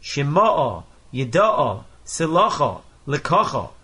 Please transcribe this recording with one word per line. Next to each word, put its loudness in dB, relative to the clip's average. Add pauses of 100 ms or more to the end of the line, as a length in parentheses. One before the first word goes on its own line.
Shema'o, 0 (300)
Yida'o, 0 (220)
Silacha, 0 (260)
Lekacha. -2 (140)